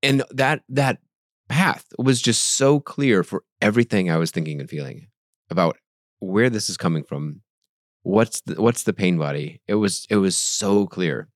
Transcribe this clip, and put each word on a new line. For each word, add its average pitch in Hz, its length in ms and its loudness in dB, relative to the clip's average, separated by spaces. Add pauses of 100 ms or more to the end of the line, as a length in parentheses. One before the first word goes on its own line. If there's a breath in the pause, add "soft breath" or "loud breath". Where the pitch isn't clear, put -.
And 139 300 2
that, 135 380 0
that 135 300 0 (500)
path 160 380 0 (120)
was 127 220 2
just 117 200 2 (120)
so 139 260 4
clear 131 440 0
for - 200 -6 (180)
everything 107 480 2
I 82 80 2
was 82 140 0
thinking 78 300 -6
and 67 80 -12
feeling 71 380 -12 (420)
about 85 280 0 (420)
where 101 300 2
this 107 200 -4
is 90 80 -8
coming 80 260 -2
from. 73 380 -10 (640)
What's 104 380 0
the, - 200 -6
what's 117 220 2
the - 100 -2
pain 92 240 0
body? 73 500 -6
It 104 80 -2
was, 104 340 -2
it 107 60 0
was 95 220 2
so 101 500 0
clear. 76 480 -4